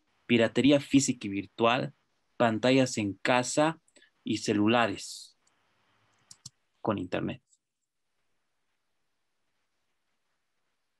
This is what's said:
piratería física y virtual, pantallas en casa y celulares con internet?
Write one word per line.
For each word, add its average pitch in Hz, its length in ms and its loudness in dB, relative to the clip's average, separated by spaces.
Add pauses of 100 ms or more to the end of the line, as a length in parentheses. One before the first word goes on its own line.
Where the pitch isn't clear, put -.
(260)
piratería 120 540 4
física - 480 0
y - 20 -8
virtual, 117 640 -2 (440)
pantallas 123 600 2
en 101 180 -2
casa 151 640 0 (440)
y 110 140 -4
celulares 107 1000 -2 (1400)
con 104 160 -4
internet? 95 440 -6 (3500)